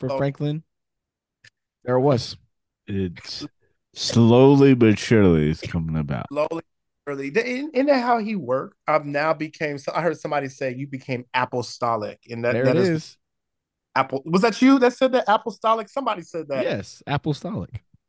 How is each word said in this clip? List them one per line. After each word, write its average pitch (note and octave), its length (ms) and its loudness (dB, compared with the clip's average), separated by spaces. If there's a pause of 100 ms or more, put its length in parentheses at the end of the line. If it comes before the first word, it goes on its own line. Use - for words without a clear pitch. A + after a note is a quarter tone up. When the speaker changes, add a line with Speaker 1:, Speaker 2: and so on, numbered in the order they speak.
Speaker 1:
for C3 100 -6
Speaker 2:
Oh. C3+ 80 -4
Speaker 1:
Franklin. D3 460 -4 (1200)
There B2 100 -2
it B2+ 60 2
was. C3+ 360 0 (520)
Speaker 3:
It's F#2+ 580 -8 (480)
slowly C3+ 800 6
but A2+ 240 4
surely E2+ 520 4
it's D#2+ 100 -4
coming D#2+ 360 -6
about. D#2 340 -6
Speaker 2:
Slowly, D#3 320 -6 (440)
surely. C#3 240 -8
Th-, G#3 160 -2
isn't, C4+ 280 -8
isn't C4 120 0
that C4+ 160 2
how A#3+ 160 2
he G#3+ 180 -4
worked? C3+ 400 -6 (100)
I've D3+ 200 0
now C#3+ 280 -2
became, D3+ 440 -8
so - 160 -10
I E3+ 80 -4
heard D#3+ 160 -2
somebody D3 300 -4
say C3 260 -8
you C3+ 120 -10
became C3 380 -8 (100)
apostolic. A#2+ 880 -4 (100)
And A#2 140 -8
that, A#2+ 80 0
Speaker 1:
There A#2+ 140 0
Speaker 2:
that B2+ 100 2
Speaker 1:
it F3+ 60 2
Speaker 2:
is F#3+ 60 2
Speaker 1:
is. D#3+ 280 -6 (800)
Speaker 2:
Apple-, C3+ 300 -2
was E3+ 180 0
that A3+ 200 0
you C4+ 180 6
that B3 140 4
said C4 180 0
that? B3+ 160 0
Apostolic? A3 600 -2
Somebody A3+ 340 -6
said E3 260 -12
that. C3+ 160 -4
Speaker 1:
Yes, A2+ 420 -8
apostolic. C#3 760 -6 (260)